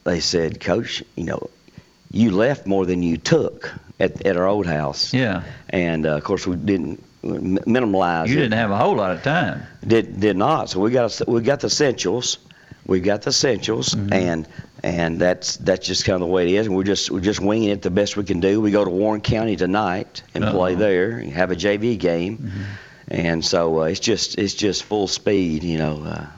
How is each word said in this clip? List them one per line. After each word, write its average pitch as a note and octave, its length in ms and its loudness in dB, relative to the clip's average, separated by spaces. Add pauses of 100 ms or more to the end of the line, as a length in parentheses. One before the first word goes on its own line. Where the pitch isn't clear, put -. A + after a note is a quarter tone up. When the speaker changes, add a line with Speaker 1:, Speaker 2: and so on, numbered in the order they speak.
Speaker 1:
they F2 160 0
said, E2 400 0
"Coach, A2 420 -2 (140)
you - 80 -6
know, - 260 -6 (600)
you A2 180 4
left A2+ 360 2
more F#2+ 200 2
than F2+ 160 0
you E2+ 140 2
took - 560 0 (280)
at, - 240 0
at F#2 120 2
our F2+ 100 2
old G2+ 200 0
house." D2+ 460 -2
Speaker 2:
Yeah. A2+ 300 0 (280)
Speaker 1:
And, E2 360 0
uh, D2+ 100 2
of D2+ 80 -4
course, F#2+ 220 -2
we F2+ 100 -2
didn't F2 460 -2 (220)
m-, F#2 420 -2
minimalize F#2+ 640 2
Speaker 2:
You C3+ 100 2
Speaker 1:
it. D#3 40 2
Speaker 2:
didn't A2 160 0
have A2+ 120 0
a G2+ 80 0
whole F3+ 180 2
lot G2 140 0
of E2+ 140 -4
time. C#3 380 -2 (240)
Speaker 1:
Did, G#2 340 2
did G2+ 160 4
not. B2+ 340 2
So F#2 100 -2
we G#2 120 4
got A#2+ 280 0
a, A2+ 100 -2
we A#2 120 4
got C#3 180 2
the - 60 -4
essentials. A#2+ 720 0 (500)
We F#2+ 120 4
got G2+ 220 0
the C#3+ 80 -2
essentials, B2 640 0
Speaker 2:
Mm-hmm. G2+ 160 -2
Speaker 1:
and, E2+ 360 0 (360)
and E2+ 340 0
that's, F2+ 380 0
that's F#2+ 280 0
just F#2 200 -2
kinda F#2 160 2
the F2 60 -2
way F2+ 180 2
it F2 100 4
is. A2 140 2
And F#2 80 0
we're F#2+ 80 2
just, G2 260 0
we're F#2+ 80 -2
just F#2+ 220 0
winging G#2 300 2
it G2+ 120 -4
the F#2 80 -2
best G2+ 260 2
we G#2 60 -4
can F#2 160 -2
do. G2 220 4
We G#2+ 100 2
go G2+ 140 4
to F#2 60 0
Warren G#2+ 320 0
County A2 340 0
tonight F#2 640 -2 (140)
and F2+ 80 -2
play F#2 300 2
Speaker 2:
Uh-oh. F2 40 -2
Speaker 1:
there, G#2 400 2
and A2 140 -8
have F2+ 180 0
a F2+ 60 0
J G2+ 220 0
V A2+ 180 0
game. F2 420 0
Speaker 2:
Mm-hmm. G2 240 -8 (460)
Speaker 1:
And E2+ 360 0
so, E2 380 2
uh, - 40 2
it's F#2 120 -2
just, - 400 -2
it's G2+ 160 0
just G2 300 -2
full G#2 240 -2
speed, F2+ 560 0
you E2 140 -2
know, D2+ 260 -2
uh, D#2 220 -8 (120)